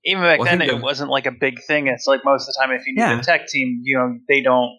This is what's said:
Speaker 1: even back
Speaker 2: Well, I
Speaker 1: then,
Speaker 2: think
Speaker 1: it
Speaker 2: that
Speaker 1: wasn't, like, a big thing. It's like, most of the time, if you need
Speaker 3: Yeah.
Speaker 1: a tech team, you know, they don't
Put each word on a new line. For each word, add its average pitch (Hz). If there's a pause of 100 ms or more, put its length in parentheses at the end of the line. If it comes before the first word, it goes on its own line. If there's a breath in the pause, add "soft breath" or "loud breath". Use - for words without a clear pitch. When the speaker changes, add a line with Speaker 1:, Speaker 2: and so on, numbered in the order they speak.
Speaker 1:
even 185
back 170
Speaker 2:
Well, 123
I -
Speaker 1:
then, 175
Speaker 2:
think 139
Speaker 1:
it -
Speaker 2:
that 113
Speaker 1:
wasn't, 135
like, 135
a 135
big 123
thing. 147
It's 123
like, 135
most 139
of 139
the 131
time, 131
if -
you 135
need 214
Speaker 3:
Yeah. 131
Speaker 1:
a -
tech 160
team, 127
you 135
know, 123 (100)
they 139
don't 127